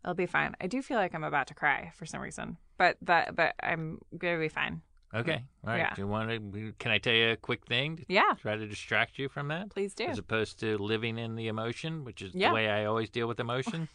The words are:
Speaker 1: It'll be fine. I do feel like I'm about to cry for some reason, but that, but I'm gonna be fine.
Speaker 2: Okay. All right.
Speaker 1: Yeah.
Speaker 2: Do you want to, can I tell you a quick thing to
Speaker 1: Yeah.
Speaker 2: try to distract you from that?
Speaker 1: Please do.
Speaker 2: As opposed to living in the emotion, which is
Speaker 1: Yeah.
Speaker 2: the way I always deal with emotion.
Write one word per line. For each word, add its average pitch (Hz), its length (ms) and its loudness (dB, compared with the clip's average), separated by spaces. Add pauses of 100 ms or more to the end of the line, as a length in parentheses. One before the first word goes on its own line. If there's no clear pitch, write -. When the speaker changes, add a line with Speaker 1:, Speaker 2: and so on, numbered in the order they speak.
Speaker 1:
It'll 175 120 -2
be 180 120 0
fine. 147 340 0
I - 60 -4
do 254 160 -2
feel 262 140 -4
like 190 180 0
I'm 160 80 -4
about 147 240 0
to 151 80 -14
cry 147 400 0
for - 120 -14
some 139 140 -8
reason, 139 360 -8 (200)
but 180 260 6
that, - 340 4
but 165 260 2
I'm 160 380 -4 (180)
gonna 170 220 0
be 156 80 0
fine. 156 340 -4 (320)
Speaker 2:
Okay. 123 300 -2 (200)
All 107 60 -4
right. 117 80 0
Speaker 1:
Yeah. - 160 0
Speaker 2:
Do 98 80 -6
you 98 60 -2
want 110 220 -2
to, 107 500 -6
can 120 100 -2
I 107 80 6
tell 117 160 4
you 113 160 6
a 110 60 2
quick - 300 -4
thing 143 320 0
to - 100 -14
Speaker 1:
Yeah. 233 320 6
Speaker 2:
try 107 160 -2
to 110 100 -4
distract 107 500 0
you 135 120 -4
from 143 180 -6
that? 175 240 -6
Speaker 1:
Please 202 240 -4
do. 220 120 -4
Speaker 2:
As 302 120 -4
opposed 110 400 0
to 110 180 0
living 110 420 0
in 113 180 -4
the 113 100 -2
emotion, 117 580 -4
which 113 160 -12
is 92 140 -10
Speaker 1:
Yeah. 185 140 4
Speaker 2:
the - 80 4
way 110 120 4
I 107 180 2
always 110 240 0
deal 117 180 0
with 117 100 -4
emotion. 131 560 -2